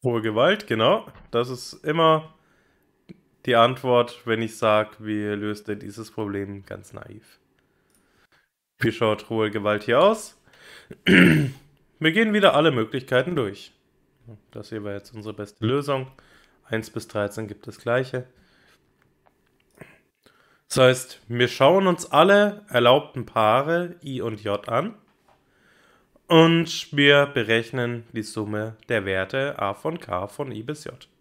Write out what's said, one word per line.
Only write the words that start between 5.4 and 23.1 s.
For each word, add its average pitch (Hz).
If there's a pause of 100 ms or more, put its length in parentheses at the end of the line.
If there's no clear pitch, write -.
ihr 107
dieses 104
Problem 101
ganz 98
naiv. - (1400)
Wie 113
schaut 107
hohe 110
Gewalt 104
hier 123
aus? 214 (280)
<clears throat> -
Wir 160
gehen 214
wieder 196
alle 151
Möglichkeiten 131
durch. 104 (760)
Das 110
hier 107
war 101
jetzt 101
unsere 107
beste 107
Lösung. 131 (540)
Eins 110
bis -
dreizehn 104
gibt 101
das 110
gleiche. 127 (2500)
Das -
heißt, 131
wir 120
schauen 175
uns 175
alle 202
erlaubten 123